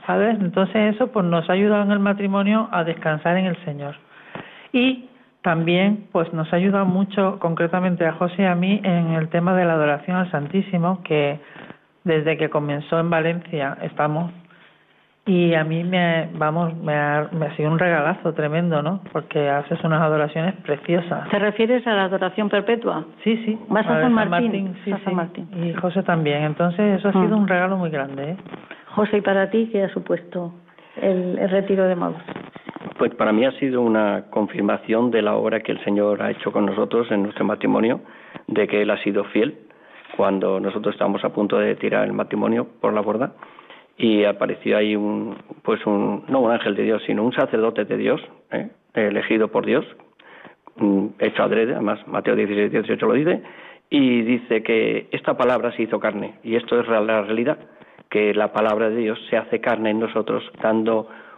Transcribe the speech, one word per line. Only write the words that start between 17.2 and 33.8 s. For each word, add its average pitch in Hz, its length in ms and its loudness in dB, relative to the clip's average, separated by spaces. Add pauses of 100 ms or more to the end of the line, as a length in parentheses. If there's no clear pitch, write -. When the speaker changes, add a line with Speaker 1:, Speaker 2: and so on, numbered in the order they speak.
Speaker 1:
me 156 160 -2
ha 147 80 -10
sido 151 160 0
un 165 80 2
regalazo 165 540 0
tremendo, 156 500 0
¿no? 175 180 -2 (100)
Porque 147 380 -2
haces 143 340 -2
unas 160 160 2
adoraciones 156 540 0 (100)
preciosas. 165 680 -2
Speaker 2:
¿Te 208 100 0
refieres 226 480 0
a 220 80 0
la 190 80 2
adoración 185 440 -2
perpetua? 202 580 -2 (180)
Speaker 1:
Sí, 220 200 2
sí. 220 140 -2 (100)
Speaker 2:
¿Vas 214 200 0
a - 20 0
Speaker 1:
A 240 40 2
Speaker 2:
San - 100 2
Speaker 1:
San 247 100 4
Speaker 2:
Martín? 214 380 2
Speaker 1:
Martín, 196 240 -4 (100)
sí, 202 60 -4
Speaker 2:
A 196 80 -4
San 196 100 -6
Speaker 1:
sí. 180 60 0
Speaker 2:
Martín. 170 320 -6 (160)
Speaker 1:
Y 170 100 -4
José 180 300 -2
también. 151 400 0
Entonces, 175 560 0
eso 202 100 0
ha - 20 4
sido 208 260 4
Speaker 2:
Mm. 208 40 4
Speaker 1:
un 190 60 2
regalo 185 280 0
muy 175 140 -2
grande, 139 440 -6
¿eh? 190 40 -8 (520)
Speaker 2:
José, 208 280 0
¿y 202 40 2
para 196 280 2
ti 220 220 2
qué 196 140 0
ha 185 40 -4
supuesto 175 640 -6 (480)
el, 185 380 0
el 196 100 0
retiro 190 360 2
de 185 100 2
Maús? 170 260 -4 (800)
Speaker 3:
Pues 117 160 2
para 110 180 2
mí 117 120 4
ha 131 80 2
sido 127 280 -2